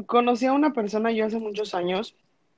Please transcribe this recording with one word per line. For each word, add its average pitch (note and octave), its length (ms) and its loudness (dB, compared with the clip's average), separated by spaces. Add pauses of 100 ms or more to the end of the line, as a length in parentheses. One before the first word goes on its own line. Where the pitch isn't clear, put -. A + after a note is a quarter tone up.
conocí A#3+ 400 2
a C4 60 2
una C#4+ 200 2
persona G#3+ 400 -2
yo A3 140 0
hace A3 120 -2
muchos G#3 360 -6
años, F3+ 420 -2 (420)